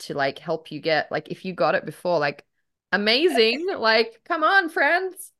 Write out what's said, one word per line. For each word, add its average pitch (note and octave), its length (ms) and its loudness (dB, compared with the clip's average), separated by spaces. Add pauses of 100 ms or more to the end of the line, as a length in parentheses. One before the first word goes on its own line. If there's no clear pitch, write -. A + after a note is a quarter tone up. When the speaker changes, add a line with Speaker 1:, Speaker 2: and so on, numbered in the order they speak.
Speaker 1:
to, - 140 -12
like, C#3 240 -2
help E3 320 -6
you D3+ 100 -10
get, D#3 320 0
like, D#3 180 -6
if - 140 -10
you F#3+ 100 -6
got F3 200 2
it - 120 -2
before, E3+ 320 -2
like, D3 260 -2 (480)
amazing. A#3+ 800 2
Speaker 2:
<laughs> E4 80 -6
Speaker 1:
Like, A3+ 460 0
come E4 200 -4
on, F#4 260 4
friends. E4+ 680 -2